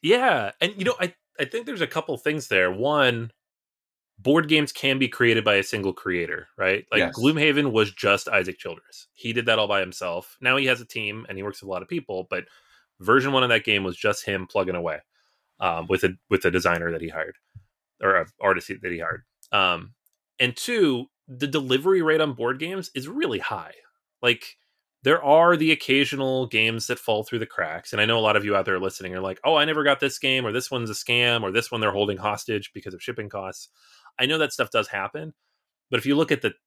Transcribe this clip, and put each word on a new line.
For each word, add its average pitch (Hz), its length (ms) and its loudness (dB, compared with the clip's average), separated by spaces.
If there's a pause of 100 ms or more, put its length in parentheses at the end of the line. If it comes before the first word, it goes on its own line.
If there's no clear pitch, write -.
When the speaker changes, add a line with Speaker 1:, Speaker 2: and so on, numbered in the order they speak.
Speaker 1:
Yeah. 180 580 2
And, 185 160 0
you 190 80 -4
know, - 160 2
I, 180 140 -4 (260)
I 139 60 0
think 226 200 -8
there's 233 140 -8
a 156 60 0
couple 156 320 -6
things 151 300 -4
there. 92 220 4
One, 120 600 2 (880)
board 151 300 4
games 151 240 2
can 135 260 0
be 131 100 2
created 113 360 2
by 104 120 4
a 98 60 4
single 98 300 -2
creator, 85 640 -4
right? 95 360 0
Like, 107 80 4
Speaker 2:
Yes. - 180 0
Speaker 1:
Gloomhaven 147 540 2
was 107 200 2
just 101 360 0
Isaac 92 300 0
Childress. - 560 -14
He 117 180 -8
did 117 140 -2
that 113 120 2
all 104 100 2
by 101 120 0
himself. 92 600 -8
Now 127 160 2
he 139 100 0
has 123 140 0
a 113 60 -16
team 110 420 -10
and 98 100 -10
he 95 40 -8
works 101 200 -8
with 98 60 -14
a 95 40 -6
lot 92 100 -6
of 92 60 -16
people, 95 420 -6
but 90 140 -6 (560)
version 127 320 4
one 131 100 4
of 123 60 2
that 113 160 2
game 104 200 2
was 90 120 -4
just - 280 -2
him 95 220 -4
plugging 92 300 -2
away, 82 220 -4 (640)
um, 85 280 -2
with 95 160 2
a, 92 100 2 (160)
with 98 140 0
a 104 60 4
designer 85 420 0
that 80 100 -6
he 82 60 -8
hired, 80 280 -8 (680)
or 95 140 4
an 82 100 0 (140)
artist 95 300 2 (120)
that 90 100 -4
he 82 80 -6
hired. 82 220 -6 (300)
Um, 92 420 0 (440)
and 123 180 0
two, 160 500 0 (200)
the 127 200 -8
delivery 143 560 2
rate 156 180 2
on 147 140 0
board 120 240 -4
games 175 360 -8
is 135 140 -10
really 180 300 -4
high. 85 340 -8 (480)
Like, - 360 -2 (480)
there 147 180 4
are 165 340 8
the 160 160 2
occasional 135 720 0
games 113 400 0
that 120 120 -4
fall 110 260 -2
through 120 140 -6
the 110 80 -4
cracks. 82 460 -6
And 107 80 -2
I 107 60 4
know 117 120 4
a - 20 2
lot 107 160 4
of 101 80 2
you 101 120 2
out 95 80 2
there 95 160 0
listening 92 340 -6
are 92 60 -6
like, 95 240 -6
"Oh, 156 100 4
I 147 120 4
never 156 180 -2
got 139 160 4
this 139 180 -2
game," 131 280 0
or, 104 60 -2
"This 127 180 -4
one's 120 180 -4
a 107 60 -8
scam," 120 480 0
or, 95 100 -2
"This 113 180 0
one 113 120 -4
they're 107 100 2
holding 101 240 0
hostage 104 560 -4
because 95 220 -14
of 87 80 -16
shipping 117 260 -10
costs." 95 400 -12 (500)
I 127 80 0
know 156 120 0
that 147 160 0
stuff 123 160 -2
does 107 180 0
happen. 147 460 -8 (560)
But 123 80 0
if - 80 -2
you 139 100 2
look 160 160 2
at 131 100 0
the 110 120 -2 (120)